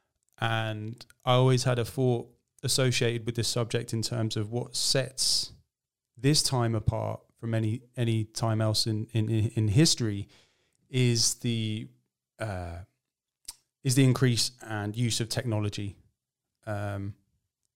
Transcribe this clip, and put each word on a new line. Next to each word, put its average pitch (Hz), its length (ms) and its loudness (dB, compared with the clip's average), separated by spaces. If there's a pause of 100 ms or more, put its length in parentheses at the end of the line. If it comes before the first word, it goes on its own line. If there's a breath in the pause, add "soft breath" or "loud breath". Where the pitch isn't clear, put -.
(400)
And 113 640 -4 (180)
I 127 100 4
always 127 280 4
had 123 160 0
a 117 60 -2
thought 123 420 0 (360)
associated 120 640 0
with 117 100 -4
this 110 100 -2
subject 117 460 -2
in 113 100 -2
terms 113 340 -2
of 107 140 -4
what 123 240 -6
sets - 800 0 (640)
this 135 260 4
time 117 320 0
apart 110 460 -2 (180)
from 113 160 -4
any, 110 280 -2 (140)
any 113 280 0
time 110 360 -2
else 107 260 0
in, 110 260 -2
in, 110 160 2
in, 110 260 2
in 107 140 2
history 107 580 2 (640 soft breath)
is 120 440 2
the, 113 520 -4 (540)
uh, 90 380 -6 (1080)
is 131 100 2
the 135 80 8
increase 123 480 4 (160)
and 104 300 -6
use 120 240 0
of 113 80 -4
technology. 107 640 -4 (720)
Um, 101 480 -6 (600)